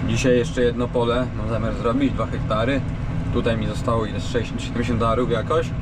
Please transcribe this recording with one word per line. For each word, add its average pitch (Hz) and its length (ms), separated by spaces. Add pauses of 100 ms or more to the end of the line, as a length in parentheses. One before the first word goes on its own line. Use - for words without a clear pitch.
Dzisiaj 123 280
jeszcze 120 260
jedno 120 260
pole 120 380 (120)
mam 110 100
zamiar 113 260
zrobić, 120 380
dwa - 140
hektary. 117 540 (520)
Tutaj 117 240
mi 107 100
zostało 113 400
ile? 101 140
Sześćdziesiąt, - 420
siedemdziesiąt 113 400
arów 117 280
jakoś. 156 400 (120)